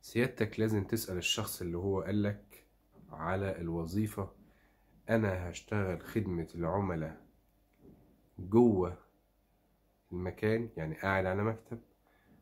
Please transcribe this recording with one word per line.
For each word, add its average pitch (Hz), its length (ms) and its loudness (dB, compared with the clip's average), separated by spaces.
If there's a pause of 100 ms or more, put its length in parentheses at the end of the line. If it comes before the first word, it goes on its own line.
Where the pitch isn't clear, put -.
سيادتك - 600 0
لازم 107 240 2
تسأل 95 320 -2
الشخص - 440 -2
اللي 87 160 -4
هو 95 240 0
قالك 101 640 -2 (460)
على 92 500 -2
الوظيفة، 87 720 -2 (800)
"أنا 95 400 2
هشتغل 92 520 -2
خدمة 90 520 -4
العملاء 85 720 -2 (1120)
جوه 95 600 6 (1120)
المكان، 107 640 0
يعني 80 180 -4
قاعد 95 320 2
على 98 180 0
مكتب، 113 360 -4 (600)